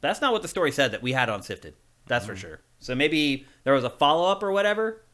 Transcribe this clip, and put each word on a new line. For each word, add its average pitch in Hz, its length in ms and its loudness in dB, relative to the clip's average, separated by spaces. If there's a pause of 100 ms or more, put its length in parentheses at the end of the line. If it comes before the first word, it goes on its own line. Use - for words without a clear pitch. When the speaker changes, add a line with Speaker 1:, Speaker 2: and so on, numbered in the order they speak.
Speaker 1:
That's - 200 -2
not 269 120 2
what 220 100 0
the - 60 -8
story 165 240 0
said 131 200 0
that 104 100 -8
we 123 100 -2
had 127 160 0
on 104 140 -4
Sifted. 87 320 -12 (320)
That's 117 200 0
for 110 60 -10
Speaker 2:
Hmm. 92 60 -12
Speaker 1:
sure. 82 220 -16 (180)
So - 160 -6
maybe 147 520 0 (180)
there 135 100 4
was 131 100 2
a 123 60 -2
follow-up 175 520 2
or 202 100 -2
whatever. 208 500 0 (120)